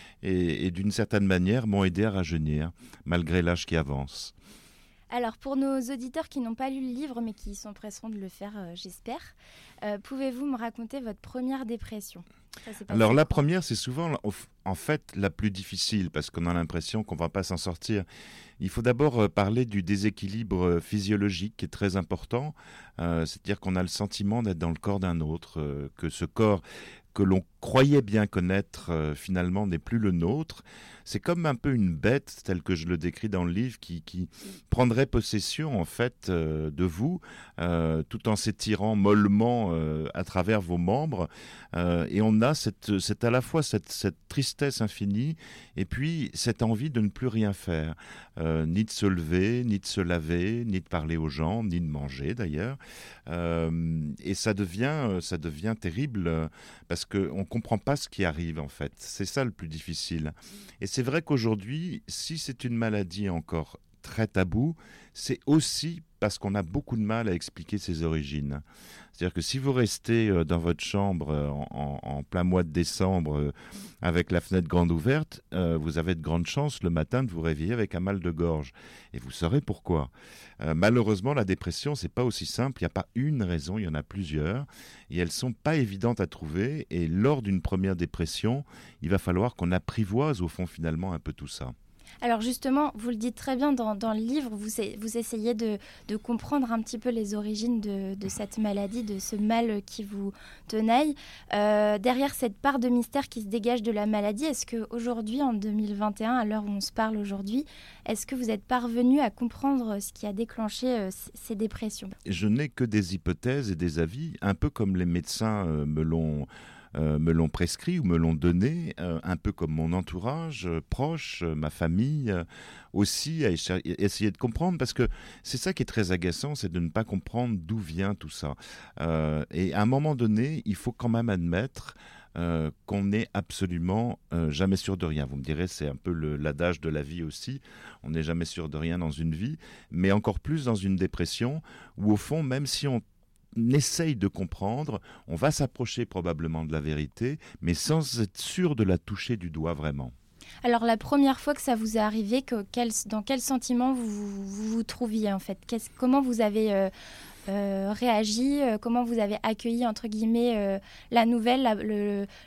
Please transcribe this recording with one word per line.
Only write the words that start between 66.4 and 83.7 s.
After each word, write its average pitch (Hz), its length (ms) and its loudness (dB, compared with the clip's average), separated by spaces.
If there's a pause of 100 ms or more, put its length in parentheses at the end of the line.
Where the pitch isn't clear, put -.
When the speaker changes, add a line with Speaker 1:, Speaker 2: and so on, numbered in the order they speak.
Speaker 1:
a 104 60 2
beaucoup 92 340 -4
de 110 60 2
mal 110 260 0
à 92 60 2
expliquer 87 440 -4
ses 82 260 -2
origines. 73 580 -2 (500)
C'est-à-dire 90 220 -2
que 85 80 -2
si - 160 -4
vous 135 140 0
restez, 113 580 2
euh, 87 140 6
dans 82 160 2
votre 82 240 0
chambre, 95 460 0
euh, 73 200 0
en, 71 220 -6
en, 71 320 -6
en 71 200 -6
plein 90 200 -2
mois 90 200 4
de 82 60 -6
décembre, 85 680 0
euh, 73 160 0 (480)
avec 85 300 2
la 87 100 4
fenêtre 90 260 2
grande 87 240 6
ouverte, 123 500 0 (120)
euh, 85 240 2
vous 76 200 -2
avez 85 180 2
de 80 60 -4
grandes 82 240 0
chances - 380 -2
le 90 60 2
matin 85 340 2
de 113 80 -2
vous 82 100 -4
réveiller 80 320 0
avec 107 220 0
un 87 40 -2
mal 95 200 0
de 87 120 0
gorge. 78 400 0 (420)
Et 64 60 -8
vous 64 120 -12
saurez 87 300 2
pourquoi. 80 480 -2 (520)
Euh, 80 120 0
malheureusement, 107 600 4
la 120 120 2
dépression, 95 500 -2
c'est 90 140 -4
pas 123 160 0
aussi 107 200 -2
simple. - 360 -2
Il - 20 2
n'y 87 40 4
a - 20 -6
pas - 260 -2
une 135 260 0
raison, 87 360 0